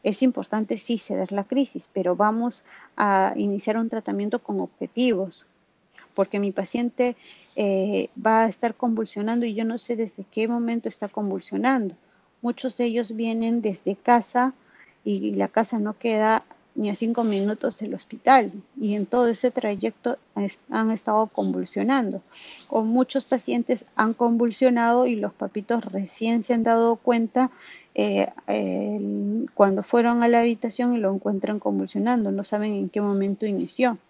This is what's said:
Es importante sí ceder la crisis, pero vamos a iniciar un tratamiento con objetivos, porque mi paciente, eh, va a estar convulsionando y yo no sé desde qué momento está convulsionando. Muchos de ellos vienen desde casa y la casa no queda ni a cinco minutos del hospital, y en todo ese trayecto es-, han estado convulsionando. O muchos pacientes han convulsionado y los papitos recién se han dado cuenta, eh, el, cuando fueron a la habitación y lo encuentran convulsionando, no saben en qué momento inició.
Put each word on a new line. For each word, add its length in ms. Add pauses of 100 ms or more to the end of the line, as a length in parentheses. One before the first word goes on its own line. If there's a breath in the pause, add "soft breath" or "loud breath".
Es 200
importante 560
sí 200
ceder 320
la 140
crisis, 480
pero 240
vamos 480 (320 loud breath)
a 400
iniciar 400
un 120
tratamiento 520
con 200
objetivos, 840 (680 loud breath)
porque 280
mi 100
paciente, 640 (400 loud breath)
eh, 540 (120)
va 240
a 40
estar 260
convulsionando 720
y 80
yo 100
no 140
sé 160
desde 300
qué 240
momento 400
está 180
convulsionando. 880 (480 soft breath)
Muchos 340
de 100
ellos 280
vienen 480
desde 320
casa 600 (500 soft breath)
y 300
la 120
casa 320
no 180
queda 460 (320)
ni 160
a 60
cinco 260
minutos 560
del 160
hospital, 560 (280)
y 180
en 100
todo 220
ese 240
trayecto 680 (160)
es-, 240 (100)
han 220
estado 380
convulsionando. 960 (460 loud breath)
O 140
muchos 420
pacientes 680
han 200
convulsionado 920
y 80
los 180
papitos 520
recién 580
se 120
han 100
dado 320
cuenta, 560 (420 loud breath)
eh, 360 (180)
el, 1080
cuando 300
fueron 400
a 40
la 120
habitación 520
y 60
lo 160
encuentran 460
convulsionando, 720
no 100
saben 300
en 160
qué 120
momento 460
inició. 520 (100)